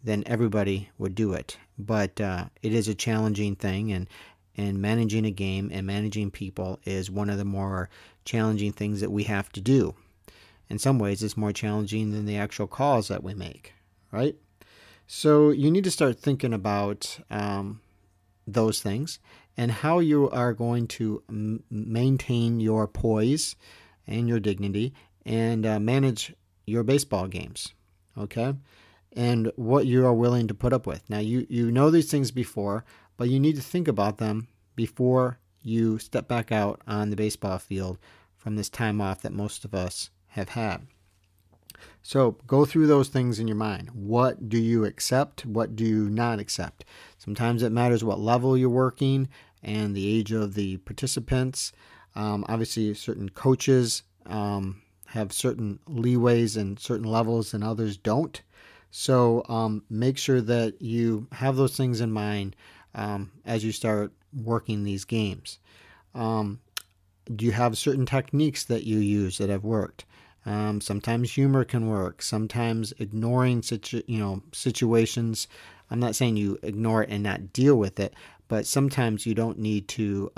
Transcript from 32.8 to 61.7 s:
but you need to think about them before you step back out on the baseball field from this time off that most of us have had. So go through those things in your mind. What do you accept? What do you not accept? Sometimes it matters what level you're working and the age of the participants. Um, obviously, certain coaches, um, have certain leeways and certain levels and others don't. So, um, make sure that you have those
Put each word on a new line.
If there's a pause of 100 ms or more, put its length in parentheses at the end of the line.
but
you
need
to
think
about
them (280)
before (220)
you
step
back
out
on
the
baseball
field (380)
from
this
time
off
that
most
of
us (180)
have
had. (1160)
So
go
through
those
things
in
your
mind.
What
do
you
accept?
What
do
you
not
accept? (320)
Sometimes
it
matters
what
level
you're
working (340)
and
the
age
of
the
participants. (440)
Um,
obviously,
certain
coaches, (220)
um, (260)
have
certain (100)
leeways
and
certain
levels
and
others
don't. (500)
So,
um,
make
sure
that
you
have
those